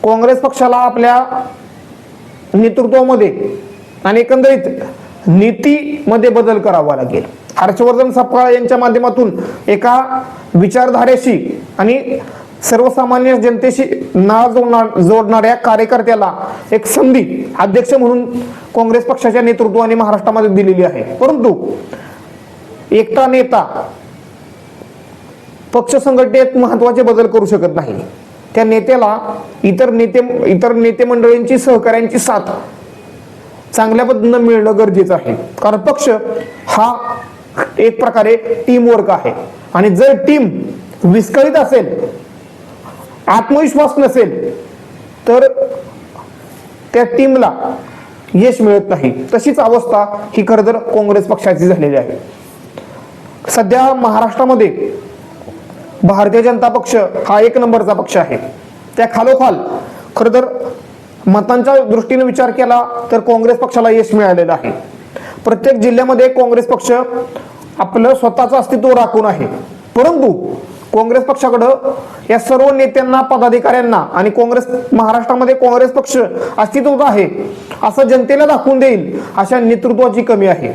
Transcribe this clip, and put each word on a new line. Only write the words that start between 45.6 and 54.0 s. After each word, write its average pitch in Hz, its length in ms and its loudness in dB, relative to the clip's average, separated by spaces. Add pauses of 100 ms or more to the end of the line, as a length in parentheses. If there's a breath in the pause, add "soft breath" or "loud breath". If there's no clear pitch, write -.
त्या 240 100 2
टीमला 247 480 0 (840 loud breath)
यश 233 280 2
मिळत 202 280 4
नाही. 139 220 -2 (220)
तशीच 233 260 0
अवस्था 220 680 0 (100)
ही 202 100 0
खरं 220 180 2
तर 226 120 0
काँग्रेस 208 500 0
पक्षाची 180 400 0
झालेली 151 280 0
आहे. 120 260 -4 (1300 loud breath)
सध्या 254 440 2
महाराष्ट्रामध्ये 226 960 0 (1120)